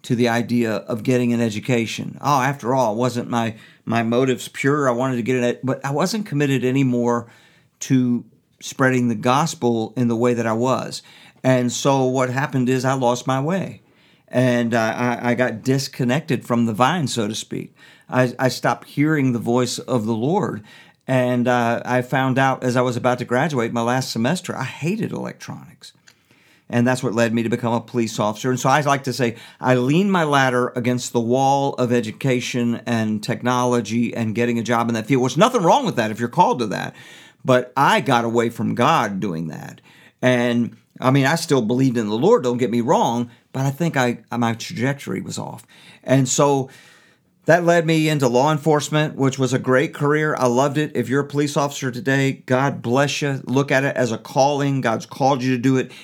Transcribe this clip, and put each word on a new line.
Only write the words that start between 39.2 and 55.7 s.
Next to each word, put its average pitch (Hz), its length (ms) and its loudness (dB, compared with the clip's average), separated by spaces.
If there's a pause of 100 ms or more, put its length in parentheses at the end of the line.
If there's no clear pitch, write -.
that. - 320 -14 (400)
And 120 560 0 (240)
I 127 100 2
mean, 135 160 4
I 160 100 2
still 139 260 0
believed 123 340 0
in 110 120 -2
the 107 60 -2
Lord, 170 280 4
don't 123 160 -2
get 117 120 0
me 120 100 0
wrong, 120 500 0 (220)
but 135 140 -2
I 139 40 0
think 151 260 -2
I, 120 220 0 (120)
my 117 240 -2
trajectory 117 680 -6
was - 180 -10
off. - 280 -12 (360)
And 131 260 2
so 143 420 2 (760)
that 170 200 4
led 170 220 4
me 160 220 2
into 143 200 2
law 131 240 4
enforcement, 151 640 0
which 135 220 0
was 131 140 0
a 127 60 2
great 127 360 2
career. 151 420 0
I 127 100 2
loved 131 300 2
it. 151 180 -2
If 117 140 -2
you're 139 140 0
a 143 40 -6
police 143 300 -2
officer 143 340 -2
today, 135 540 -2
God 127 380 0
bless 139 400 0
you. 139 220 -2
Look 139 280 0
at 139 120 2
it 139 120 -2
as 117 160 0
a 110 60 -4
calling. 139 640 0
God's 113 240 -2
called 135 360 0
you 131 140 0
to 117 60 -4
do 131 160 2